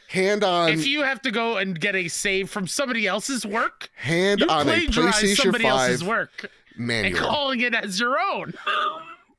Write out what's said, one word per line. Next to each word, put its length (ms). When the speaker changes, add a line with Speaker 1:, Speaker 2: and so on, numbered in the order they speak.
Speaker 1:
hand 340
on 260
Speaker 2:
If 180
you 140
have 220
to 80
go 260
and 220
get 160
a 140
save 400
from 180
somebody 400
else's 380
work, 500
Speaker 1:
hand 460
Speaker 2:
you 60
Speaker 1:
on 200
a 40
Speaker 2:
plagiarize 300
Speaker 1:
PlayStation 220
Speaker 2:
somebody 280
else's 360
Speaker 1:
five 80
Speaker 2:
work 420
Speaker 1:
manual. 280
Speaker 2:
and 100
calling 460
it 120
as 260
your 200
own. 340